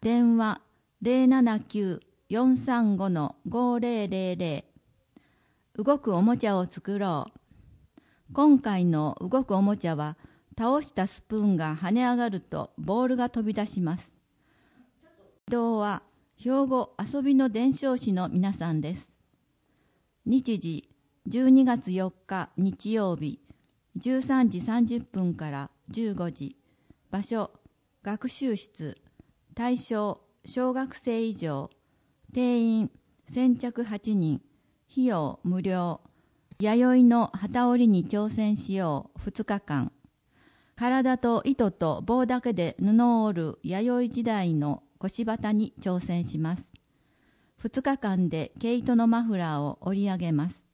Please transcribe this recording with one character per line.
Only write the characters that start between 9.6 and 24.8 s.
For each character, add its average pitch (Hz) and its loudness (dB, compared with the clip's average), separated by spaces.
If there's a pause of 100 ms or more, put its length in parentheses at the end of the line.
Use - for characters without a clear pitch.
も 202 2
ち 185 -6
ゃ 165 -2
は、 151 -8 (400)
倒 254 0
し - -14
た 190 -2
ス - -12
プ 214 -4
ー - 0
ン 202 4
が 156 -2
跳 175 -4
ね 240 2
上 247 2
が 240 0
る 196 -6
と - -8
ボ 196 -2
ー 254 0
ル 254 0
が 240 -2
飛 226 -4
び 214 -2
出 208 -2
し 202 -6
ま 170 -2
す。 - -16 (1400)
移 - -4
動 233 0
は、 208 -4 (340)
兵 269 0
庫 254 -2
遊 262 -4
び 269 4
の 262 6
伝 240 2
承 269 -2
師 226 -2
の 180 -2
皆 196 0
さ 165 -4
ん 156 0
で 151 -6
す。 - -16 (1120)
日 247 0
時、 165 -8 (380)
十 262 2
二 262 8
月 240 0
四 185 -2
日 - -10
日 190 -2
曜 196 0
日、 147 -8 (560)
十 254 -2
三 262 2
時 180 -6
三 233 0